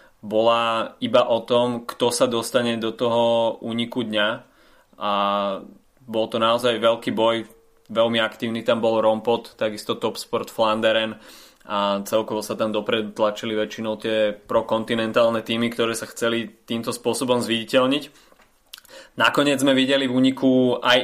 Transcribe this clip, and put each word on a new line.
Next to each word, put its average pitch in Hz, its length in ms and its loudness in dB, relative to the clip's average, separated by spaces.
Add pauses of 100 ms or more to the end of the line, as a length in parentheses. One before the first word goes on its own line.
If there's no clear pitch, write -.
(200)
bola 113 800 0
iba 120 240 2
o 117 160 0
tom, 120 480 0
kto 120 240 -2
sa 127 160 2
dostane 117 480 -2
do 113 160 -4
toho 117 720 0
úniku 117 400 -4
dňa. 107 240 0 (720)
A 101 120 -2 (920)
bol 110 240 -2
to 120 80 -4
naozaj 117 400 2
veľký 117 400 2
boj, 113 320 0 (400)
veľmi 113 320 2
aktívny 113 400 -2
tam 113 240 0
bol 113 160 2
Rompot, 110 560 0
takisto 110 400 -4
Top 107 240 -4
Sport - 320 -6
Flanderen 110 640 0 (540)
a 101 320 0
celkovo 110 400 -2
sa 104 160 -6
tam 110 140 -2
dopredu 107 420 -2
tlačili 110 400 -2
väčšinou 107 460 -4
tie 110 340 0
prokontinentálne 113 1120 0
týmy, 117 260 -2
ktoré 117 240 -2
sa 110 140 -8
chceli 117 420 -2 (160)
týmto 117 240 -6
spôsobom 123 480 0
zviditeľniť. 123 880 -2 (920)
Nakoniec 135 420 2
sme 139 140 4
videli 135 340 2
v 123 80 -2
úniku 131 640 2
aj 123 220 4